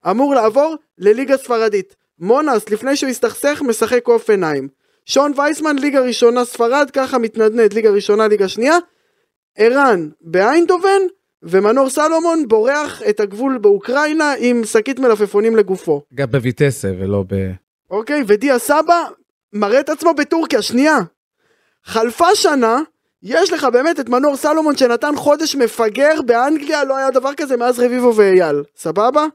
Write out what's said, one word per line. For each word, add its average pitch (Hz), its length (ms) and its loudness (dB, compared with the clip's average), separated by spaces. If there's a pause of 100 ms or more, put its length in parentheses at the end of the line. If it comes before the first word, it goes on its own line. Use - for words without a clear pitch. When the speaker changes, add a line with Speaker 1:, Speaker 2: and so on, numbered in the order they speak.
Speaker 1:
אמור 269 260 0
לעבור 262 400 2 (220)
לליגה 240 400 2
ספרדית. 220 580 -4 (240)
מונס, 226 500 0
לפני 240 260 -2
שהוא 277 140 -4
הסתכסך, 247 560 -4
משחק 240 420 -2
עוף 226 220 2
עיניים. 156 380 -2 (380)
שון 294 300 0
וייסמן, 294 420 -2
ליגה 269 220 0
ראשונה 247 460 2
ספרד, 254 480 -2
ככה 262 240 -2
מתנדנד, 220 560 0
ליגה 220 160 2
ראשונה, 208 380 2
ליגה 202 200 2
שנייה. 262 300 0 (800)
ערן 226 520 2 (120)
באיינדובן, 339 800 2 (420)
ומנור 208 460 2
סלומון 320 580 0
בורח 262 600 -2
את 214 100 -2
הגבול 220 380 -4
באוקראינה 277 800 0
עם 240 280 0
שקית 233 340 -2
מלפפונים 220 560 0
לגופו. 185 460 0 (140)
Speaker 2:
גם 139 160 -4
בויטסה 127 680 -2
ולא 98 280 -2
ב- 95 240 -4 (380)
Speaker 1:
אוקיי, 240 380 -2
ודיה 233 320 2
סבא 320 440 2 (500)
מראה 208 260 0
את 294 100 -4
עצמו 320 240 0
בטורקיה, 294 480 -2
שנייה. 269 360 2 (880)
חלפה 339 500 0
שנה, 277 460 2 (420)
יש 330 300 0
לך 285 200 -2
באמת 285 260 2
את 233 100 -6
מנור 269 280 0
סלומון 311 400 0
שנתן 262 380 0
חודש 294 400 -2
מפגר 262 680 0
באנגליה, 285 580 0
לא 269 140 -2
היה 269 140 -2
דבר 262 220 -2
כזה 269 240 -4
מאז 240 220 -2
רביבו 247 360 2
ואייל, 180 480 4 (140)
סבבה? 233 580 0